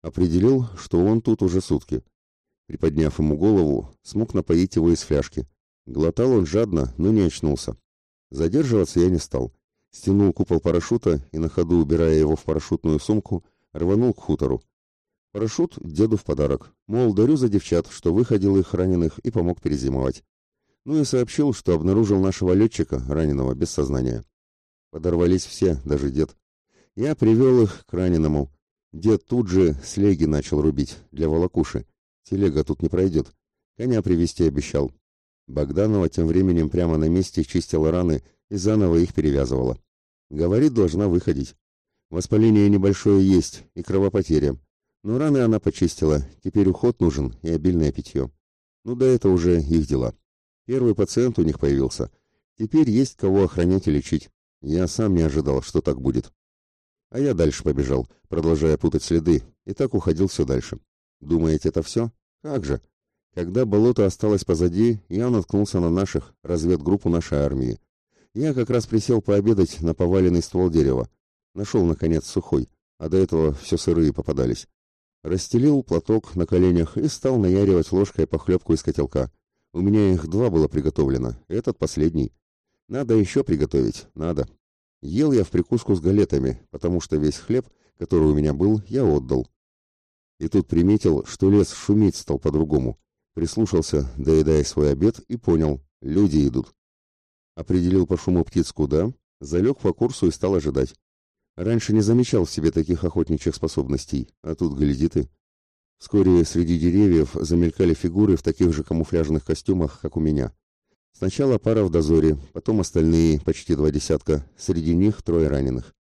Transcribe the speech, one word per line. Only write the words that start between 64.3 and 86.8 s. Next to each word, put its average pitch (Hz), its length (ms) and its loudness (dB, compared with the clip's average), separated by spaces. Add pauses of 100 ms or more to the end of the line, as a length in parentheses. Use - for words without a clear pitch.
позади, 92 540 0 (100)
я 117 200 -4
наткнулся 101 500 -2
на 85 100 0
наших, 87 440 -2 (100)
разведгруппу 87 640 0
нашей 82 300 -2
армии. 65 400 -2 (540)
Я 147 200 -4
как 123 160 -2
раз 120 160 0
присел 110 360 0
пообедать 101 600 2
на 82 120 0
поваленный 90 480 2
ствол 90 280 0
дерева. 67 400 2 (460)
Нашёл, 104 300 -2
наконец, 80 420 0
сухой, 73 420 -4 (280)
а 78 120 -10
до 92 80 0
этого 80 360 2
всё 82 240 -4
сырые 80 360 0
попадались. 64 540 -4 (560)
Расстелил 120 600 0
платок 107 520 -2
на 87 120 -2
коленях 90 500 2
и - 100 -2
стал 131 300 -2
наяривать 95 540 2
ложкой 95 340 0
похлёбку 85 480 -2
из 78 100 -2
котелка. 69 480 -4 (420)
У 85 80 -4
меня 101 320 4
их 80 140 -2
два 107 220 0
было 78 180 2
приготовлено, 67 680 -2 (120)
этот 107 300 -6
последний. 76 560 -2 (540)
Надо 120 280 -2
ещё 107 280 2
приготовить, 69 720 -2
надо. 76 320 -4 (540)
Ел 113 300 -2
я 113 120 2
в - 60 -4
прикуску 101 460 -2
с 85 60 -6
галетами, 76 680 0
потому 87 300 -4